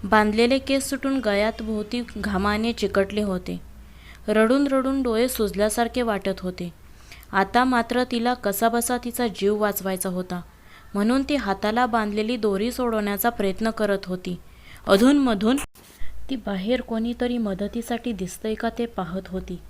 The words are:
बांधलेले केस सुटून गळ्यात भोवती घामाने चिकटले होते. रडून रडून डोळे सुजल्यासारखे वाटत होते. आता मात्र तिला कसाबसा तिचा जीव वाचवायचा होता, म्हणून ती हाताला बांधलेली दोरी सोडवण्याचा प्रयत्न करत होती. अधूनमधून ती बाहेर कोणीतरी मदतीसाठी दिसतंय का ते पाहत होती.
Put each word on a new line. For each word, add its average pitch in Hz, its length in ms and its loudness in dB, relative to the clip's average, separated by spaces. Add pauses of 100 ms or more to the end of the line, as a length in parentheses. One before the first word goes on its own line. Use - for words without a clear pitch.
बांधलेले 214 560 4
केस 269 300 -2
सुटून 269 300 -2
गळ्यात 214 420 0
भोवती 214 400 -4 (140)
घामाने 208 580 0
चिकटले 196 480 0
होते. 180 380 -2 (680)
रडून 220 400 6
रडून 269 340 2
डोळे 233 260 2
सुजल्यासारखे 220 760 0
वाटत 196 380 -2
होते. 180 340 -8 (580)
आता 196 320 4
मात्र 247 480 2
तिला 240 220 0
कसाबसा 233 640 0
तिचा 240 300 -4
जीव 196 300 2
वाचवायचा 196 520 -2
होता, 180 320 -6 (520)
म्हणून 233 360 2
ती 294 60 2
हाताला 214 500 0
बांधलेली 214 520 0
दोरी 208 340 0
सोडवण्याचा 208 580 0
प्रयत्न 196 400 0
करत 202 360 0
होती. 180 320 -6 (500)
अधूनमधून 240 680 6 (720)
ती 269 60 -2
बाहेर 214 460 -2
कोणीतरी 240 560 -2
मदतीसाठी 226 760 -4
दिसतंय 190 420 -6
का 226 240 -2
ते 233 80 0
पाहत 185 440 -6
होती. 180 300 -8 (100)